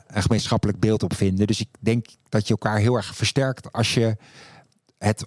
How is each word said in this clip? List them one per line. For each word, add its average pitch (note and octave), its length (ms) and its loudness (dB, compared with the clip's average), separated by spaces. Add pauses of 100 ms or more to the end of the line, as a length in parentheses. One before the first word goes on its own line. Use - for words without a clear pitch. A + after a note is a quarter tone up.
een G#2 140 -4
gemeenschappelijk G#2 580 0
beeld A2 240 2
op F2+ 120 -2
vinden. G2 320 2
Dus G#2 120 0
ik A2 80 -6 (120)
denk A2+ 260 0 (240)
dat G#2+ 180 0
je A2+ 60 2
elkaar G#2+ 240 0
heel A2+ 180 4
erg - 200 -4
versterkt C3 560 -2
als - 220 0
je A2+ 240 2 (800)
het - 300 -4